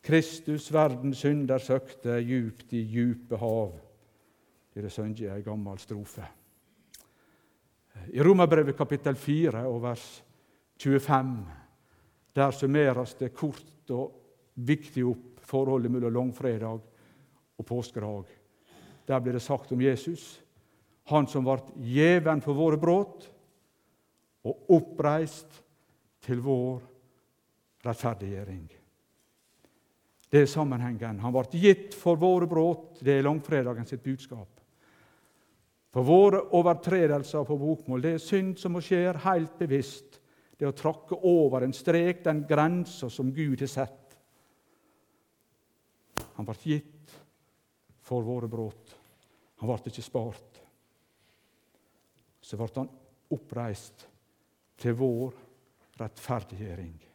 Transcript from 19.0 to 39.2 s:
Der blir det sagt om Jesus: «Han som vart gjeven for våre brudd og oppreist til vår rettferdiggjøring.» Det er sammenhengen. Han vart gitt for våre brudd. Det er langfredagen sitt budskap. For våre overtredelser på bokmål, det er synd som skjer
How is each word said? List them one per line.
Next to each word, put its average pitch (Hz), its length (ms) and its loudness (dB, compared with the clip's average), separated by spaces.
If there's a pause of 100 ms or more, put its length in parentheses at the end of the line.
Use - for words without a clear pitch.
Der 131 160 0
blir 123 140 -2
det 117 80 -6
sagt 139 260 -4
om 123 100 0
Jesus: 135 600 -2 (680)
«Han 147 240 4
som 131 160 0
vart 131 320 -2
gjeven 156 600 4
for 147 180 -2
våre 160 180 4
brudd 175 500 0 (1160)
og - 320 -2
oppreist 156 880 -2 (640)
til 120 160 -4
vår 127 380 -2 (1040)
rettferdiggjøring.» 98 960 -8 (1500)
Det 147 80 10
er 139 80 6
sammenhengen. 120 720 -4
Han 123 120 -2
vart 127 200 -2
gitt 190 400 6
for 170 240 2
våre 180 320 4
brudd. 165 560 0
Det 139 140 4
er 139 80 2
langfredagen 135 580 -2
sitt 120 160 -12
budskap. 131 480 -10 (1400)
For 127 80 0
våre 190 380 8 (180)
overtredelser 165 880 2
på 151 160 -4
bokmål, 139 400 -2
det 160 140 0
er 160 80 -8
synd 190 340 -2
som 175 240 -6
skjer 175 460 0